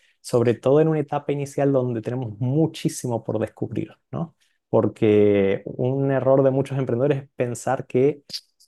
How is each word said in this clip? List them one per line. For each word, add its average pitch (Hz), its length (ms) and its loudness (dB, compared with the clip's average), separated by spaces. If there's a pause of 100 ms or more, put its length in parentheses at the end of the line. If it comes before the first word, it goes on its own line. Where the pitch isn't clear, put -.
(200)
sobre 117 340 2
todo 143 260 4
en 160 80 4
una 156 120 0
etapa 143 320 -4
inicial 139 400 -2
donde 123 300 0
tenemos 117 360 -8
muchísimo 127 840 -2
por 110 140 -4
descubrir, - 540 -6 (180)
¿no? 165 240 -8 (340)
Porque 104 1000 2
un 135 440 -2
error 135 320 2
de 135 80 4
muchos 135 280 -2
emprendedores 135 460 -2
es - 120 -20
pensar 123 500 -4
que 135 380 0 (440)